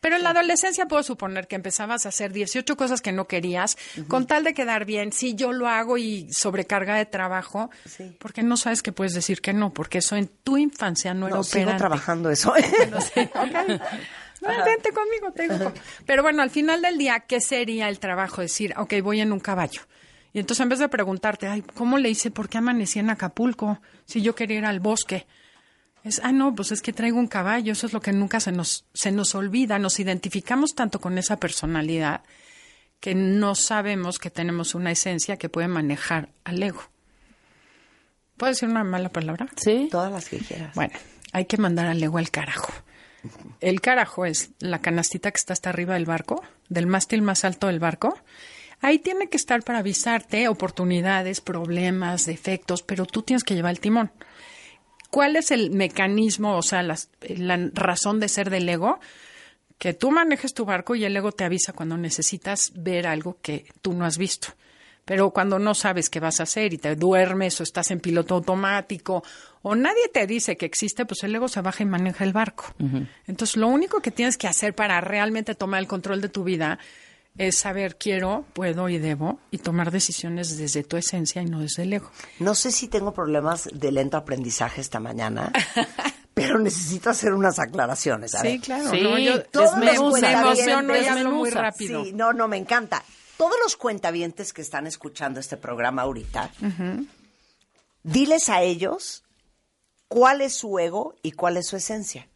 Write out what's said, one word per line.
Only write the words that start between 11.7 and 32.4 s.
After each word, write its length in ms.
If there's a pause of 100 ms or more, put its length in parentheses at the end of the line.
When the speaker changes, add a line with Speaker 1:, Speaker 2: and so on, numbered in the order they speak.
Speaker 2:
trabajando 520
eso. 240
Speaker 1:
<laughs> 360
No 100
sé, 340
ok. 460 (600)
No, 80
Speaker 2:
Ajá. 160
Speaker 1:
vente 280
conmigo, 400
te 100
digo 160
cómo. 140 (340)
Pero 160
bueno, 200
al 80
final 320
del 160
día, 220
¿qué 200
sería 480
el 120
trabajo? 400
Decir, 360
"Ok, 260
voy 180
en 100
un 100
caballo". 420 (500)
Y 80
entonces 220
en 80
vez 100
de 80
preguntarte, 580
"Ay, 160 (120)
¿cómo 240
le 100
hice? 240
¿Por 160
qué 100
amanecí 400
en 120
Acapulco? 680 (280)
Si 160
yo 120
quería 240
ir 60
al 160
bosque". 460 (800)
Es, 200
"Ah, 80
no, 200
pues 200
es 100
que 100
traigo 280
un 80
caballo". 440
Eso 140
es 60
lo 80
que 120
nunca 280
se 100
nos, 420
se 200
nos 240
olvida. 420
Nos 220
identificamos 760
tanto 260
con 180
esa 180
personalidad 880 (760)